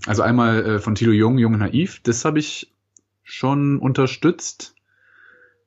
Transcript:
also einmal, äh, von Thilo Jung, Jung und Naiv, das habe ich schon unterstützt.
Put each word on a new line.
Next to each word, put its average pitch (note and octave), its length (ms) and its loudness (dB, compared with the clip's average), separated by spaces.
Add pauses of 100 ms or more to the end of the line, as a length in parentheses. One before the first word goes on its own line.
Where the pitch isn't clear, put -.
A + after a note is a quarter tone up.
also G#2+ 160 0
einmal, A2+ 420 2
äh, G#2+ 140 -2
von G#2+ 160 -2
Thilo A2+ 180 2
Jung, A2 260 4
Jung A2+ 160 2
und G#2+ 60 0
Naiv, C3+ 420 -2
das A#2 220 -2
habe D3+ 140 0
ich - 340 -8 (500)
schon C#3+ 560 -2
unterstützt. - 960 -2 (920)